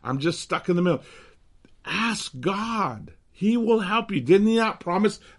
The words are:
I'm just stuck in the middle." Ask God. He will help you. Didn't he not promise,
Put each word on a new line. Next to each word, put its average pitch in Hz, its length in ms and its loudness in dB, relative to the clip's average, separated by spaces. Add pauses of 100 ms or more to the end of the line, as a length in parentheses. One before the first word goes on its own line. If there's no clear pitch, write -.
I'm 131 160 -4
just 156 220 -2
stuck - 260 -6
in 180 80 2
the 175 60 2
middle." 175 220 2 (840)
Ask 220 520 -4
God. 196 760 -4 (220)
He 220 220 2
will 226 220 2
help 214 320 -2
you. 143 100 0
Didn't 190 260 6
he 226 100 4
not 220 220 0
promise, 202 400 0 (200)